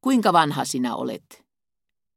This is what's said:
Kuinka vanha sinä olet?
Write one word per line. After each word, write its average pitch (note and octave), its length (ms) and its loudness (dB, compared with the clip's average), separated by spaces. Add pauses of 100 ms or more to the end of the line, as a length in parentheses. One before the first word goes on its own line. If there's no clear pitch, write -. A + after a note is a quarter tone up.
Kuinka A3+ 320 2
vanha D3 320 2
sinä B2 320 -4
olet? - 480 -10 (720)